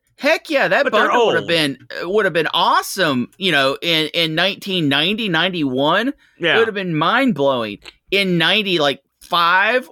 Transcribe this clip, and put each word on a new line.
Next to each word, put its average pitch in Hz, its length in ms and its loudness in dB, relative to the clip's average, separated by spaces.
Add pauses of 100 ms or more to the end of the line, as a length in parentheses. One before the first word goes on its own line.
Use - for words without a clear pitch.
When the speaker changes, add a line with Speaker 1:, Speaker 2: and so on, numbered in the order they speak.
(160)
Speaker 1:
Heck 330 340 -2
yeah, 262 160 2
that 208 160 2
Speaker 2:
But 262 100 -2
they're 208 140 2
Speaker 1:
bundle 233 200 2
would 156 100 2
have - 60 -2
Speaker 2:
old. - 60 -8
Speaker 1:
been, 156 300 0 (240)
would 196 220 0
have 170 100 -2
been 160 180 0
awesome, 180 840 0
you 185 140 0
know, 139 280 2
in, 160 280 0
in 160 260 -2
nineteen 185 540 -2
ninety, 190 400 0
ninety-one. 165 840 0 (280)
Speaker 2:
Yeah. 165 160 2
Speaker 1:
It - 20 4
would 226 80 4
have 208 80 -4
been 185 220 -4
mind-blowing. 143 840 0 (320)
In 190 260 0
ninety, 180 440 0
like, 139 200 0 (200)
five 190 720 0